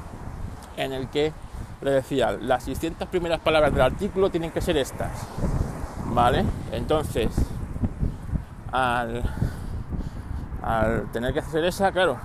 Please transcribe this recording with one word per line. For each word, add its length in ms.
en 160
el 160
que 240
le 100
decía, 420
"Las 320
seiscientas 440
primeras 320
palabras 320
del 100
artículo 480
tienen 200
que 100
ser 160
estas", 340
¿vale? 380
Entonces, 580
al, 500
al 500
tener 220
que 60
hacer 240
esa, 280
claro, 320